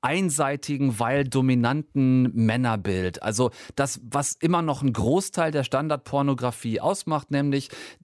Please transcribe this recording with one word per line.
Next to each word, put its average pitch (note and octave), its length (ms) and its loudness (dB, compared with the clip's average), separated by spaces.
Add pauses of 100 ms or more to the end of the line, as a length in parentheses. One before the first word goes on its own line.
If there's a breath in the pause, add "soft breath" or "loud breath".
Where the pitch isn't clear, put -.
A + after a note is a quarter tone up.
einseitigen, C#3+ 1000 0
weil C3+ 240 2
dominanten C3 1080 2
Männerbild. A2 880 0
Also A2+ 280 0 (260 loud breath)
das, C#3 280 -2
was C3+ 300 -2
immer E3+ 280 0
noch D3+ 200 -2
ein C3+ 100 2
Großteil D#3 580 0
der C#3 140 0
Standardpornografie C3+ 1160 -2
ausmacht, D#3+ 500 -2
nämlich C#3 400 0 (340 loud breath)